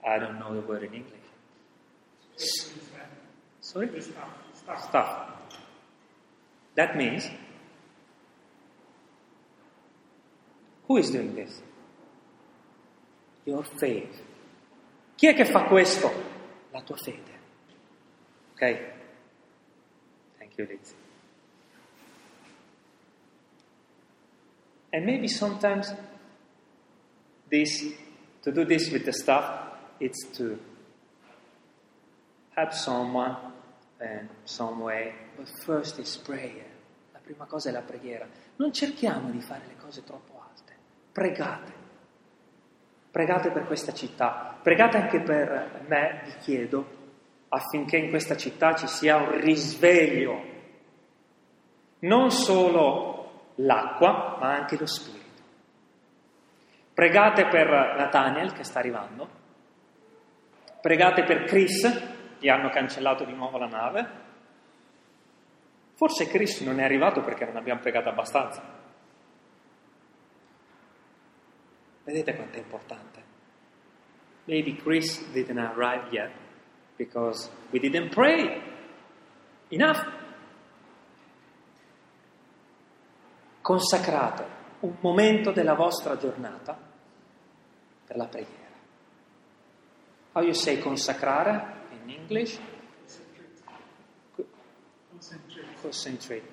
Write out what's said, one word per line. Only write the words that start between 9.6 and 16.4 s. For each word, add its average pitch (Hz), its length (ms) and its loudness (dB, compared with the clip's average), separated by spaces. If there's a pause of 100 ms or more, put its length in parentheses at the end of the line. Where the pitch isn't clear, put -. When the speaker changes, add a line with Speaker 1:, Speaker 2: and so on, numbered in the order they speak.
Speaker 1:
who 262 80 4
is 180 140 2
doing 120 240 -4
this? - 280 -14 (1800)
Your 143 200 -6
faith. - 580 -6 (920)
Chi 302 120 8
è 294 60 8
che 254 100 6
fa - 200 4
questo? 185 460 6 (640)